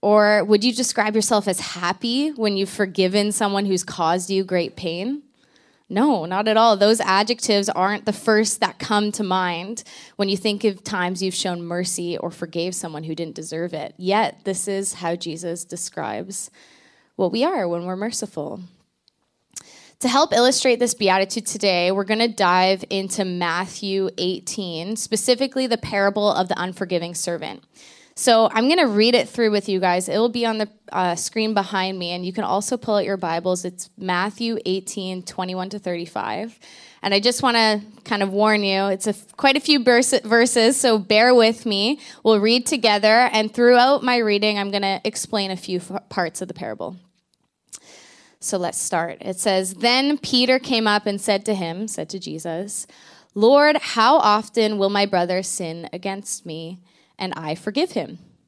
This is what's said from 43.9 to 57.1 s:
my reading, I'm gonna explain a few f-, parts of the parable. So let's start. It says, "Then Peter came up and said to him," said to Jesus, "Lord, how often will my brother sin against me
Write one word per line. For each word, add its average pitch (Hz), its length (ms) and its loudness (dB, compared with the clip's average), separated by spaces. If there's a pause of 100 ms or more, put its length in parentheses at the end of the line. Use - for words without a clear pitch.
my 247 140 2
reading, 208 420 2
I'm 202 100 -4
gonna 196 340 -2
explain 208 460 -4
a 185 80 -6
few 180 220 -6
f-, 185 300 -12
parts 170 320 -4
of 185 60 -10
the 180 60 -12
parable. 113 440 -10 (1400)
So - 180 -4
let's 175 220 -4
start. 170 420 -4
It 185 180 -8
says, 190 360 0
"Then 269 440 2
Peter 254 400 2
came 240 280 -2
up 208 200 2
and 202 120 -4
said 202 260 0
to 214 100 0
him," 185 320 -6
said 160 220 -8
to 196 100 -10
Jesus, 170 680 -10 (480)
"Lord, 285 440 6
how 240 400 4
often 214 600 2
will 196 120 2
my 202 180 2
brother 185 340 0
sin 170 500 -8
against 196 540 -10
me 165 340 -12 (380)